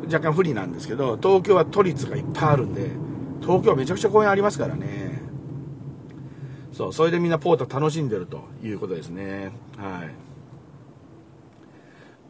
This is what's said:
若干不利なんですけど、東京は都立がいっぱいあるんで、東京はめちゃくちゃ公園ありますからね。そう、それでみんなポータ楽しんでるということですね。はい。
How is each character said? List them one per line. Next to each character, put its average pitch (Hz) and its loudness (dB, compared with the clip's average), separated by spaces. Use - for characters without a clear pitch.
若 160 2
干 156 2
不 165 4
利 160 2
な 101 -2
ん 90 -6
で 87 -10
す - -10
け 107 -4
ど、 127 0
東 185 6
京 202 6
は 170 8
都 170 2
立 160 2
が - -4
い 143 -2
っ - -6
ぱ 160 0
い - 6
あ 147 8
る 120 0
ん 95 -6
で、 98 -4
東 180 4
京 214 8
は 170 6
め 131 0
ち 127 -4
ゃ 180 0
く 202 -4
ち - 0
ゃ 214 4
公 208 8
園 208 6
あ 196 6
り 196 2
ま 202 4
す 165 -6
か 120 -2
ら - -4
ね。 98 -6
そ - -6
う、 95 -6
そ 156 2
れ 165 4
で 175 2
み 175 2
ん - 2
な 165 2
ポ 175 2
ー 135 2
タ 120 -6
楽 151 2
し 160 -4
ん 143 -2
で 107 -2
る 90 -6
と - -12
い 110 -6
う 101 -6
こ 101 -6
と 92 -4
で 80 -8
す 78 -14
ね。 98 -8
は 92 -10
い。 73 -12